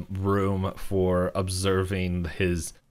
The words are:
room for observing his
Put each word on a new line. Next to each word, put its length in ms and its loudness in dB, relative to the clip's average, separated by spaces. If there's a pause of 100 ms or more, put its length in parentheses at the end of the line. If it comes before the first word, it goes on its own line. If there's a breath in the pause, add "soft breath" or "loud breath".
room 680 0
for 600 2
observing 880 0
his 480 -2 (180)